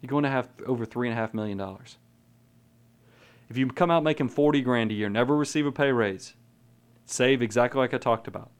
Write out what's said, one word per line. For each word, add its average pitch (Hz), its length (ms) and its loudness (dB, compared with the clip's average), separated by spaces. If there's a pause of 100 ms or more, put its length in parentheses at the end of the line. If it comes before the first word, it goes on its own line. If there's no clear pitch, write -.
You're 127 100 -8
going 147 120 0
to 143 60 0
have 127 200 -2 (180)
over 117 180 -2
three 123 240 -4
and 117 80 -4
a - 20 -4
half 110 140 -2
million 107 240 -6
dollars. 98 400 -10 (1500)
If 113 80 -8
you 131 120 2
come 175 200 0
out 165 140 4
making 151 260 0
forty 143 320 4
grand 120 300 0
a - 20 -4
year, 104 160 -2
never 123 260 2
receive 147 300 0
a 143 60 -2
pay 139 200 0
raise, 107 440 -2 (680)
save 131 360 2
exactly 120 380 0
like 127 160 0
I - 20 -2
talked 117 300 0
about 101 320 -14